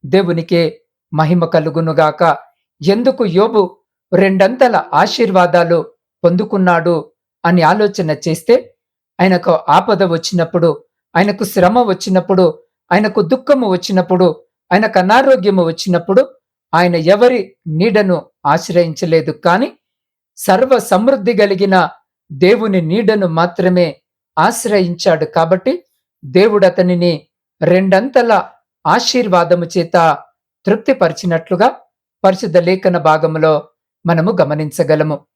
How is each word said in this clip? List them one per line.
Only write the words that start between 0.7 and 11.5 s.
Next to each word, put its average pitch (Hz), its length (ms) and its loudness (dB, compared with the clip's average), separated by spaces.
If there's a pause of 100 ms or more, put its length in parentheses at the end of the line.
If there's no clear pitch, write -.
మహిమ 160 320 0
కలుగునుగాక. 160 920 0 (460)
ఎందుకు 240 420 0
యోబు 196 520 0 (360)
రెండంతల 196 720 2 (100)
ఆశీర్వాదాలు 175 920 0 (380)
పొందుకున్నాడు 175 880 0 (340)
అని 175 160 2
ఆలోచన 190 500 0
చేస్తే, 165 640 -2 (460)
ఆయనకు 180 300 0
ఆపద 190 520 0
వచ్చినప్పుడు, 165 800 -2 (320)
ఆయనకు 202 280 0
శ్రమ 190 360 0